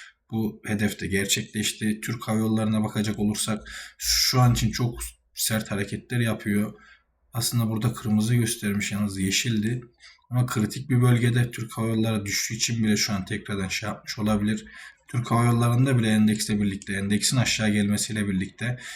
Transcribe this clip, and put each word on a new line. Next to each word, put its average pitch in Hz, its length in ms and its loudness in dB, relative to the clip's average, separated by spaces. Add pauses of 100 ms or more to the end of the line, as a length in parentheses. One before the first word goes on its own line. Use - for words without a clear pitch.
(300)
Bu 110 360 -4
hedef 104 340 0
de 92 60 -6
gerçekleşti. 104 920 -2
Türk - 280 -6
Hava 110 100 0
Yolları'na 110 460 2
bakacak 107 340 -2
olursak 107 400 -2 (400)
şu - 420 2
an 120 120 6
için 113 180 2
çok - 280 -2 (360)
sert - 360 -2
hareketler 104 500 -4
yapıyor. 107 520 0 (600)
Aslında 117 360 0
burada 110 240 0
kırmızı 107 420 2
göstermiş, 107 580 0
yalnız 101 260 -2
yeşildi. 110 640 0 (500)
Ama 123 160 2
kritik 117 440 -2
bir 123 120 4
bölgede 120 480 4
Türk - 220 -10
Hava 113 160 -4
Yolları 110 380 0
düştüğü - 280 -4
için 113 300 -2
bile 107 120 4
şu 104 160 -2
an 95 120 -4
tekrardan 98 440 -6
şey 104 200 -6
yapmış - 300 -10
olabilir. 107 460 0 (440)
Türk 120 220 -4
Hava 120 140 4
Yolları'nda 120 540 4
bile 110 100 4
endeksle 107 540 4
birlikte, 98 300 -2
endeksin 101 440 0
aşağı 110 340 2
gelmesiyle 104 580 0
birlikte 101 500 -2 (180)